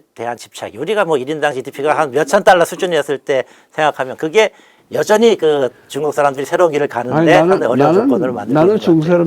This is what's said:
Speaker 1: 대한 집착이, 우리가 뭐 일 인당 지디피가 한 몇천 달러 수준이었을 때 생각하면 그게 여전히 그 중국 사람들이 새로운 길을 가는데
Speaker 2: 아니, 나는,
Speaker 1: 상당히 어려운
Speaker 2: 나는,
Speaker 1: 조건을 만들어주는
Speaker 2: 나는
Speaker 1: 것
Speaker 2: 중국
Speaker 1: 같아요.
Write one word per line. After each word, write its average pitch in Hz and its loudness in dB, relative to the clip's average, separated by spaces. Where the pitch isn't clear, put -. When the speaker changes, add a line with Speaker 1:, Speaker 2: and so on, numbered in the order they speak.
Speaker 1:
대한 117 -8
집착이, 101 -16
우리가 196 -4
뭐 160 -2
일 127 -6
인당 147 -4
지디피가 131 -4
한 147 -2
몇천 143 0
달러 180 6
수준이었을 156 -4
때 131 -2
생각하면 139 -4
그게 185 0
여전히 202 2
그 143 0
중국 143 -6
사람들이 139 0
새로운 175 0
길을 143 -2
가는데 120 -6
Speaker 2:
아니, 165 2
나는, 180 4
Speaker 1:
상당히 151 0
어려운 143 2
Speaker 2:
나는, 233 2
Speaker 1:
조건을 190 0
만들어주는 110 -6
Speaker 2:
나는 170 4
Speaker 1:
것 208 -2
Speaker 2:
중국 165 4
Speaker 1:
같아요. 175 2